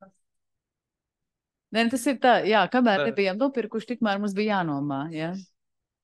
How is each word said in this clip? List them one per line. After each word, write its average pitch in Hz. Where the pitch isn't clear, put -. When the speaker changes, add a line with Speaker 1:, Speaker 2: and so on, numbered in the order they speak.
Speaker 1:
Nē, 226
tas 247
ir 277
tā, 240
jā, 208
kamēr 226
Speaker 2:
Nē. 143
Speaker 1:
nebijām 190
nopirkuši, 233
tikmēr 220
mums 202
bija 214
jānomā, 147
jā. 165